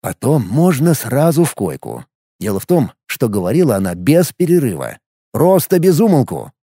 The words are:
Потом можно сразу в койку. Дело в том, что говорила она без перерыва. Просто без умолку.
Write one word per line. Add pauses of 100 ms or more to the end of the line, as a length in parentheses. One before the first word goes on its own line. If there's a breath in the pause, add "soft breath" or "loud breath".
Потом
можно
сразу
в
койку. (340)
Дело
в
том, (140)
что
говорила
она
без
перерыва. (340)
Просто
без
умолку. (120)